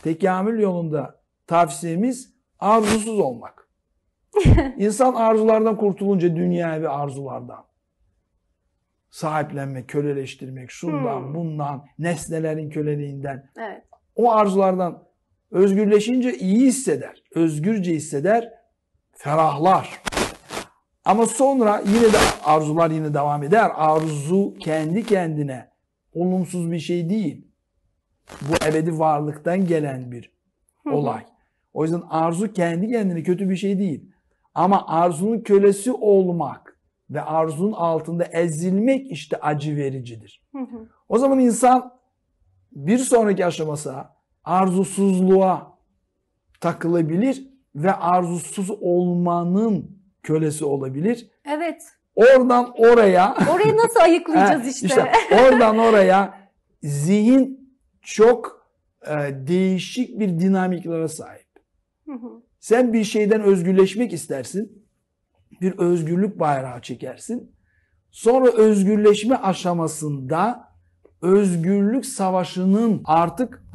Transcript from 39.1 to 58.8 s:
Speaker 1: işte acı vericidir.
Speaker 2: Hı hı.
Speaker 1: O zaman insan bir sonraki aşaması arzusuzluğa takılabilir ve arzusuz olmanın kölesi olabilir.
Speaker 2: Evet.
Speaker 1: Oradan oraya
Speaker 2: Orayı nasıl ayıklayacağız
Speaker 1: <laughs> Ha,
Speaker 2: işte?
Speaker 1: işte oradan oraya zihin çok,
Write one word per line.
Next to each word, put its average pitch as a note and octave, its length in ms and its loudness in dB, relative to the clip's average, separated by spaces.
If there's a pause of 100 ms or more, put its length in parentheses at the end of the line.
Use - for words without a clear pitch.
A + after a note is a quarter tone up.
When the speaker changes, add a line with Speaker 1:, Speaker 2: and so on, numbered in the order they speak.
Speaker 1:
işte - 280 -10
acı D3 360 -4
vericidir. A#2+ 760 -10
Speaker 2:
Hı C#4 60 -14
hı. A#3 300 -14 (200)
Speaker 1:
O A3 100 2
zaman C4+ 200 2
insan B3+ 560 2 (800)
bir D#3+ 260 0
sonraki G#3+ 480 2
aşaması D3+ 480 -6 (500)
arzusuzluğa F#3 1300 2 (840)
takılabilir E3+ 880 -2 (260)
ve E3 180 -2
arzusuz F3+ 800 -2
olmanın F3 1300 -2 (220)
kölesi D3+ 420 -2
olabilir. C#3+ 640 -4 (140)
Speaker 2:
Evet. D4+ 380 -8 (320)
Speaker 1:
Oradan B3 640 6
oraya A3+ 580 6 (180)
Speaker 2:
Orayı G#4+ 220 2
nasıl A4+ 240 2
ayıklayacağız E4 600 4
Speaker 1:
<laughs> - 20 -6
Ha, C4 40 -6
Speaker 2:
işte? B3+ 180 -6
Speaker 1:
işte - 260 2 (300)
oradan A#3+ 360 6
oraya G3+ 560 4 (480)
zihin G#3+ 880 2 (320)
çok, - 640 2 (400)